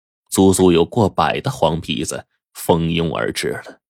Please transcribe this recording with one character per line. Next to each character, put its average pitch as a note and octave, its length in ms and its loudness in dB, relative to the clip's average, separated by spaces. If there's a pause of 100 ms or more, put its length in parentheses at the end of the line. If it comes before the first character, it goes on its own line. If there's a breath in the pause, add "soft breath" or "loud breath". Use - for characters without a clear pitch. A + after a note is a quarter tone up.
(300)
足 F#2+ 220 4
足 F#2 180 4
有 E2+ 140 4
过 G2 240 0
百 - 320 -2
的 - 100 -6
黄 E2 300 0
皮 - 240 -6
子 C2 220 -10 (260)
蜂 E2 380 -2
拥 E2 240 -2
而 A1 180 -4
至 - 160 -6
了。 - 420 -12